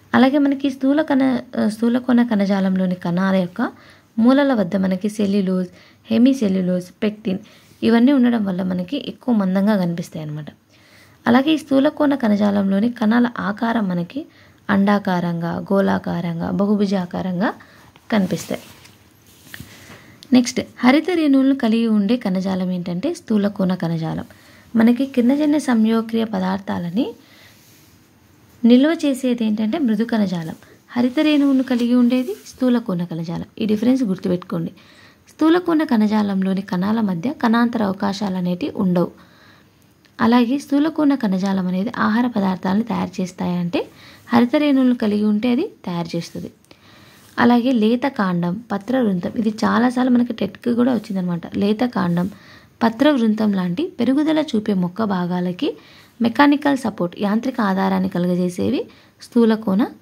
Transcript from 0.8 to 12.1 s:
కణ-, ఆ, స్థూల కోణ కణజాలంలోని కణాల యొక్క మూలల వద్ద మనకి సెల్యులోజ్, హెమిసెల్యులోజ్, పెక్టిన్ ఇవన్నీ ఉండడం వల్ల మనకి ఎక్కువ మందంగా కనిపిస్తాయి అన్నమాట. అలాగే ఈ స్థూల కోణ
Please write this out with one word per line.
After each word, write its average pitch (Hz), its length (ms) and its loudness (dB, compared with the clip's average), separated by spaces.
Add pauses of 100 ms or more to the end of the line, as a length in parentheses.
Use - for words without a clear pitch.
కణ-, 262 580 -2
ఆ, 220 80 2
స్థూల 233 300 0
కోణ 247 260 2
కణజాలంలోని 190 720 0
కణాల 185 400 0
యొక్క 190 360 -2 (480)
మూలల 269 340 4
వద్ద 202 220 0
మనకి 190 340 -2
సెల్యులోజ్, 196 580 0 (380)
హెమిసెల్యులోజ్, 190 800 2 (180)
పెక్టిన్ 202 360 -4 (440)
ఇవన్నీ 233 280 6
ఉండడం 240 340 2
వల్ల 185 180 -2
మనకి 185 440 -4
ఎక్కువ - 280 -4
మందంగా 196 420 2
కనిపిస్తాయి 170 480 -4
అన్నమాట. 151 200 -10 (800)
అలాగే 269 260 4
ఈ 302 40 2
స్థూల 269 320 2
కోణ 294 260 0